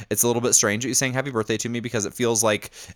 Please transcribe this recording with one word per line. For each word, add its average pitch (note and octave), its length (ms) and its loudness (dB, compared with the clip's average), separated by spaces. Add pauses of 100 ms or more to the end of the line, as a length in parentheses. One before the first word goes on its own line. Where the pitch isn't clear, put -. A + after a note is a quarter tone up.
it's G#2+ 140 0
a A#2+ 40 4
little A#2 140 2
bit A#2 120 2
strange G#2+ 300 2
that C3+ 60 -4
you're B2 60 -2
saying C3 180 0
happy C3+ 180 -4
birthday A2 260 0
to A#2 120 -6
me A#2+ 100 -4
because A2+ 260 -4
it - 80 -8
feels A#2 300 2
like, G#2+ 280 0 (240)